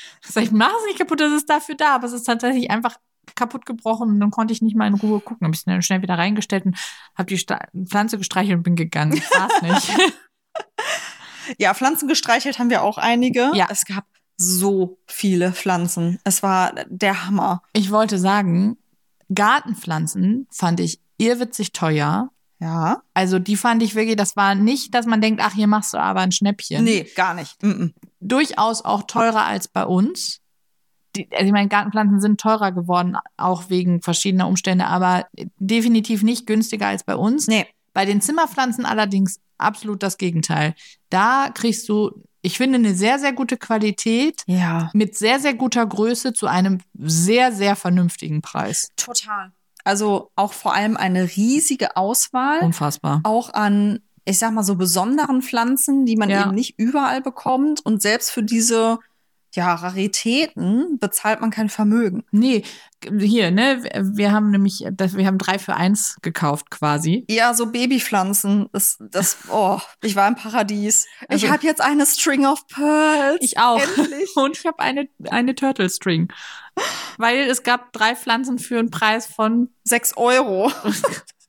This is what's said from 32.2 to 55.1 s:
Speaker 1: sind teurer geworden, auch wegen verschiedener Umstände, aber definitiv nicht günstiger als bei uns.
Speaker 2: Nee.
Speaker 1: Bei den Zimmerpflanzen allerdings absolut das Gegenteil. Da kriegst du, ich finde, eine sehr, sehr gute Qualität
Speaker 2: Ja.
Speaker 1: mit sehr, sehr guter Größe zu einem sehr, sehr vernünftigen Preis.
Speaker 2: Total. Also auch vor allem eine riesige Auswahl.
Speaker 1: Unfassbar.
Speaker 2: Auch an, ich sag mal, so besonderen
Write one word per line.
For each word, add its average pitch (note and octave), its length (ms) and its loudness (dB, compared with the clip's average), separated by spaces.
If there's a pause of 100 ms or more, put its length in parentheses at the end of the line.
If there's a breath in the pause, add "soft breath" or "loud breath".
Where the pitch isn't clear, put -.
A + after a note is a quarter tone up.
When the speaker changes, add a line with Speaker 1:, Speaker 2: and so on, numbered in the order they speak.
Speaker 1:
sind G#3 180 2
teurer G#3+ 320 0
geworden, F3+ 460 0 (180)
auch F3+ 340 -4
wegen F3+ 320 0
verschiedener F#3 460 0
Umstände, F#3 380 0
aber F3+ 400 0 (320)
definitiv A3 640 2
nicht A#3+ 240 0
günstiger A3 400 0
als F#3+ 160 -2
bei G2 120 -4
uns. A#3 320 0
Speaker 2:
Nee. A3 180 2 (280)
Speaker 1:
Bei G3 120 0
den G3+ 160 0
Zimmerpflanzen C4 640 -2
allerdings G3 540 0 (180)
absolut G#3 460 -4
das G3 140 -4
Gegenteil. D#3+ 560 -2 (360 loud breath)
Da A#3+ 440 2
kriegst A3+ 360 -2
du, G#3 340 -2 (180)
ich F3 160 -4
finde, C4 200 2
eine G#3 180 4
sehr, A3+ 240 2
sehr C#4 140 0
gute B3 240 -4
Qualität A3+ 920 0
Speaker 2:
Ja. E3+ 460 0
Speaker 1:
mit G#3 240 0
sehr, A#3+ 220 2
sehr C#4 140 0
guter A#3+ 320 0
Größe A3+ 480 -2
zu - 140 -4
einem F#3 320 2 (180)
sehr, F#3 540 2
sehr G3+ 240 0
vernünftigen F3 640 0
Preis. - 540 -6
Speaker 2:
Total. G#3 560 -6 (320)
Also G3+ 520 0
auch G3+ 180 -2
vor - 200 -2
allem G#3+ 220 0
eine F3+ 400 0
riesige B3+ 640 0
Auswahl. C4 640 0
Speaker 1:
Unfassbar. D3+ 600 0
Speaker 2:
Auch A3 300 0
an, G#3 460 2 (260)
ich F#3+ 140 0
sag A3+ 140 0
mal, A3 100 0
so G3 120 0
besonderen A#3+ 640 0